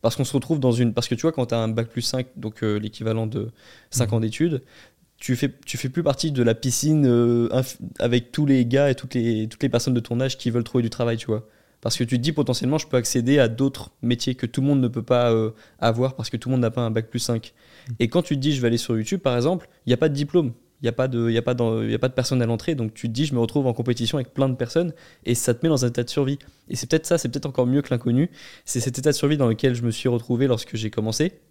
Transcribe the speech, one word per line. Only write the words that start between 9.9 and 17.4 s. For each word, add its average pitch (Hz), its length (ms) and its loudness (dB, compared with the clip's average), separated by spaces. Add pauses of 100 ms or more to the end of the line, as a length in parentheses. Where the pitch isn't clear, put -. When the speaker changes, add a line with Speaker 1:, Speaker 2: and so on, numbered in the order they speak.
Speaker 1:
de 120 60 2
ton 117 200 -4
âge 131 180 -2
qui 123 120 -2
veulent 117 140 0
trouver 123 180 0
du 113 80 -2
travail, 117 280 -2
tu - 80 -10
vois. 110 200 -2 (340)
Parce - 160 -4
que 127 80 0
tu 120 120 -2
te 120 60 0
dis, 156 100 0
potentiellement, 135 460 0
je - 80 -6
peux - 100 -2
accéder 123 420 2
à 123 100 6
d'autres 123 420 -2 (120)
métiers 123 340 0
que 123 100 -4
tout 123 140 -2
le 135 60 2
monde 139 140 4
ne 127 80 2
peut 117 140 -4
pas, 120 300 4
euh, 110 180 2 (300)
avoir 120 360 2
parce - 140 -8
que 120 60 -6
tout 117 120 -6
le 127 60 0
monde 123 80 2
n'a 113 80 2
pas 120 120 -2
un 113 80 0
bac 110 200 -2
plus 123 100 -4
cinq. - 320 -4 (460)